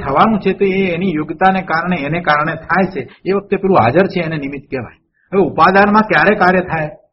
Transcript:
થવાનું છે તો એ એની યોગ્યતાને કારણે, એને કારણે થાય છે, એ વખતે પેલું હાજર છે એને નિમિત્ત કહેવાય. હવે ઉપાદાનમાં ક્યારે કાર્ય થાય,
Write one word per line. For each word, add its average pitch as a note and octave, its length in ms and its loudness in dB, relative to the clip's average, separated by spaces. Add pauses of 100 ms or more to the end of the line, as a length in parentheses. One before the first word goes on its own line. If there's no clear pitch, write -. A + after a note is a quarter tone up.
થવાનું F#3 380 2
છે F#3+ 140 0
તો G3 120 0
એ F#3+ 280 0
એની E3+ 200 -2
યોગ્યતાને F3 480 0
કારણે, E3+ 400 -4
એને D3+ 200 -4
કારણે D#3 340 0
થાય F3+ 360 -2
છે, C#3 100 -8 (240)
એ F3+ 60 -2
વખતે G3 260 -2
પેલું F#3+ 200 2
હાજર C#3+ 300 4
છે - 120 -4
એને D#3+ 180 -4
નિમિત્ત C#3 320 -10
કહેવાય. B2 300 -10 (320)
હવે G3 100 2
ઉપાદાનમાં G3 600 4
ક્યારે F#3+ 340 2
કાર્ય F#3 260 2
થાય, D#3+ 280 -6 (220)